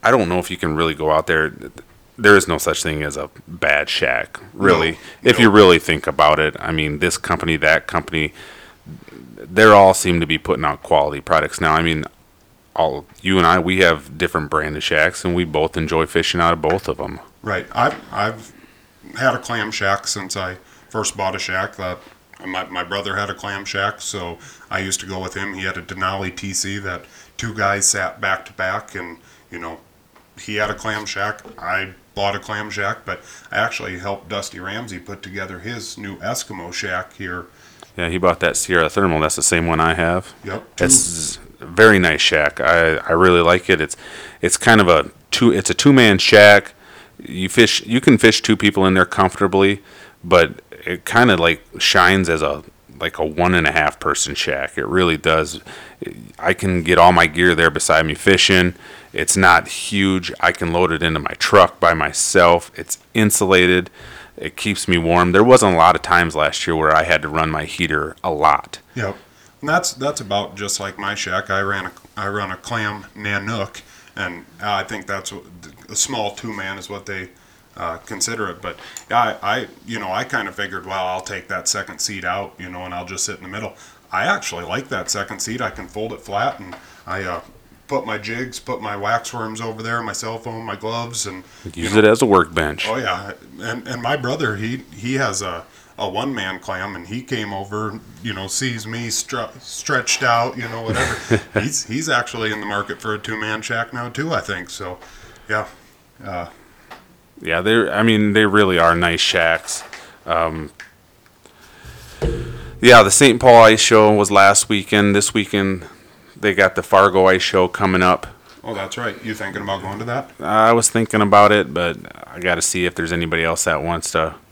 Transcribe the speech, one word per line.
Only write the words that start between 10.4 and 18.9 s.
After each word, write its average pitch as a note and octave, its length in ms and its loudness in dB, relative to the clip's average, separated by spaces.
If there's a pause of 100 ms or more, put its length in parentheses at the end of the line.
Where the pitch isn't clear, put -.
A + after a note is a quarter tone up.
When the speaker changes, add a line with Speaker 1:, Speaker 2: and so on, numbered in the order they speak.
Speaker 1:
out D2+ 180 -4
quality D2 380 0
products D#2 400 0
now. D#2 140 2
I D#2+ 60 2
mean, D#2+ 240 -2 (720)
all, D2 300 -2 (160)
you F#2+ 160 0
and F2 100 4
I, F2+ 120 4
we F#2 200 -2
have D#2+ 380 2
different D#2+ 320 -4
brand D#2 260 -4
of D2+ 80 -8
shacks, E2 400 0
and F2+ 120 -2
we F2+ 80 0
both D#2 340 -2
enjoy D#2+ 300 0
fishing E2+ 340 -2
out E2+ 120 4
of D#2+ 80 -4
both E2 260 -2
of D2+ 120 -6
'em. - 200 -10 (220)
Speaker 2:
Right. G#2+ 320 -6
I've, C3+ 220 0 (180)
I've G#2+ 380 -6 (680)